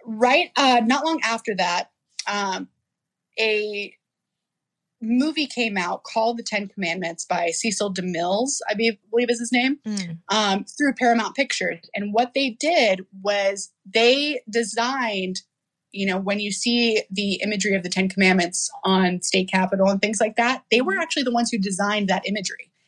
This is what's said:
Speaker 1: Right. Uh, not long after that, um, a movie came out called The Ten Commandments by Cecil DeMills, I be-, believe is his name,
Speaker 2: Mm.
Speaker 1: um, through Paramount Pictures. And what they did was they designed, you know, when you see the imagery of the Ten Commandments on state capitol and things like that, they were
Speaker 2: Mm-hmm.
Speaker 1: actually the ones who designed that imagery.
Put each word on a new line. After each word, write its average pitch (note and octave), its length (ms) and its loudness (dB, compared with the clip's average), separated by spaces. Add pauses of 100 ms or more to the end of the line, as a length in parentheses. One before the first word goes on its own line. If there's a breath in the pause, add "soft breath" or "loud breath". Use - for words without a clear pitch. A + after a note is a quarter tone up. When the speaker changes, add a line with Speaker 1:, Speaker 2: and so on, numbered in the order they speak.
Speaker 1:
Right. B3 500 2
Uh, C4 300 6
not C4+ 200 2
long D#4+ 180 0
after A3 320 -2
that, F3+ 360 0 (360)
um, G3+ 400 -4 (720)
a G#3+ 540 -2 (1080)
movie C4+ 460 0
came G3+ 300 -2
out F#3 260 -4
called A#3 340 0
The A#3 60 -8
Ten G3+ 240 -4
Commandments E3+ 580 -6
by F3 260 0
Cecil G3+ 420 -2
DeMills, F3+ 680 -2 (100)
I G#3+ 40 0
be-, A3+ 260 0 (100)
believe A#3 200 2
is A#3 100 0
his A#3 120 -8
name, B3+ 340 2
Speaker 2:
Mm. F#3 340 -6 (100)
Speaker 1:
um, G3+ 360 0
through C#4+ 280 0
Paramount A#3 420 2
Pictures. F3+ 440 -4 (160)
And G3+ 180 -6
what B3 200 2
they C#4 180 0
did A3+ 540 2 (160)
was G3+ 500 0 (140)
they B3 640 2
designed, A3+ 920 -2 (500)
you G3 140 -4
know, F#3+ 120 0
when G3+ 240 -2
you G3+ 100 -6
see A#3 580 2
the G3 260 -2
imagery G3+ 400 -2
of F#3 80 -2
the F3+ 60 -6
Ten F#3+ 200 0
Commandments F#3 600 2 (140)
on F#3 380 2
state F#3+ 280 0
capitol F#3+ 400 2
and G3 120 0
things G#3 180 0
like A3 180 0
that, B3 340 0
they A#3+ 100 4
were F4+ 120 0
Speaker 2:
Mm-hmm. F#4 80 0
Speaker 1:
actually D#4 220 -2
the B3 100 -2
ones A#3 180 0
who A#3 60 -2
designed G3+ 520 0
that F#3+ 180 -2
imagery. G3 440 -6 (160)